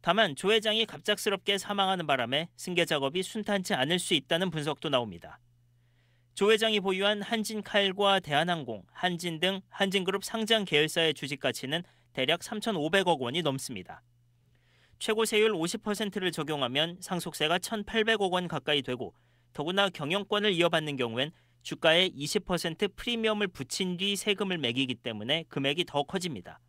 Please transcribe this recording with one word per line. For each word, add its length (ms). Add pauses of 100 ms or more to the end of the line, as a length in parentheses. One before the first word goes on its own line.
다만 320
조 160
회장이 340
갑작스럽게 720
사망하는 480
바람에 500
승계 300
작업이 380
순탄치 500
않을 240
수 160
있다는 380
분석도 380
나옵니다. 500 (960)
조 160
회장이 300
보유한 420
한진칼과 960
대한항공, 720
한진 480
등 300
한진그룹 540
상장 420
계열사의 500
주식 240
가치는 420 (320)
대략 300
삼천오백억 800
원이 180
넘습니다. 600 (960)
최고 280
세율 300
오십 260
퍼센트를 500
적용하면 680
상속세가 560
천팔백억 760
원 140
가까이 360
되고 320 (360)
더구나 380
경영권을 600
이어받는 440
경우엔 360 (320)
주가에 500
이십 320
퍼센트 420
프리미엄을 600
붙인 500
뒤 180
세금을 440
매기기 340
때문에 560
금액이 360
더 180
커집니다. 640